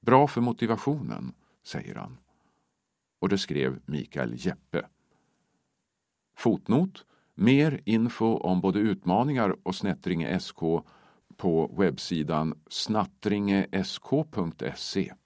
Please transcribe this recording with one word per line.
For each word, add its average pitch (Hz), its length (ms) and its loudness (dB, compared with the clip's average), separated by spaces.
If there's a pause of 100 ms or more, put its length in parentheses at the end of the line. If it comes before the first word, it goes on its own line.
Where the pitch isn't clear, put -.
Bra 131 260 6
för 123 140 -2
motivationen", 113 920 -2 (320)
säger - 300 -10
han. - 240 -14 (1000)
Och 92 80 0
det 98 100 2
skrev 65 480 -2
Mikael 65 480 -4 (120)
Jeppe. - 400 -4 (1500)
Fotnot. 123 680 0 (300)
Mer 139 500 4
info 113 420 0
om 92 340 2
både 95 180 2
utmaningar 107 840 0
och 92 120 -6
Snättringe 87 540 -2
S - 240 -4
K 82 300 -2 (540)
på 80 420 0
webbsidan 78 760 0 (140)
snattringesk 101 1300 -2 (280)
punkt 85 320 -6 (140)
se. - 360 -4 (140)